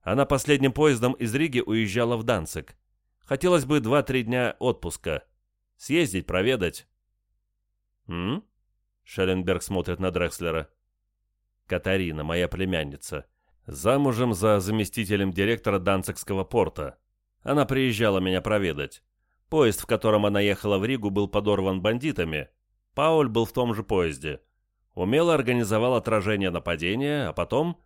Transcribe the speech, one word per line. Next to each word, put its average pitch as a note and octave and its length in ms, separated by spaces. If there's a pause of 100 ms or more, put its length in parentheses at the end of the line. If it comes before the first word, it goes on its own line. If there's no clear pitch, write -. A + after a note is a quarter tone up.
Она B2 240
последним C3+ 480
поездом B2+ 400
из G#2+ 220
Риги C#3 240
уезжала A2+ 580
в A2 60
Данциг. G#2+ 520 (440)
Хотелось E3 460
бы D3 140
два-три B2+ 440
дня A#2+ 360
отпуска. E2+ 640 (540)
Съездить, C3+ 480
проведать". F#2+ 640 (1200)
"М?" F#2 360 (600)
Шелленберг F#2 580
смотрит F2+ 380
на F#2 120
Дрекслера. E2 580 (1000)
"Катарина, F2+ 560
моя E2+ 240
племянница, D#2 800 (380)
замужем A#2+ 680
за G#2 260
заместителем G2+ 720
директора G2+ 480
Данцигского F#2+ 640
порта. E2+ 540 (460)
Она C#3 220
приезжала A#2 540
меня F#2 220
проведать. F2 640 (440)
Поезд, C3+ 340
в - 40
котором G#2+ 400
она G2+ 160
ехала G2+ 380
в G2 60
Ригу, A2+ 240
был G2+ 200
подорван G2 520
бандитами. G2 680 (480)
Пауль D3+ 320
был A2+ 160
в - 80
том A#2+ 220
же G#2 80
поезде. D#2 580 (540)
Умело D3 400
организовал A#2+ 580
отражение G#2 560
нападения, F#2+ 800
а D2+ 60
потом D#3 520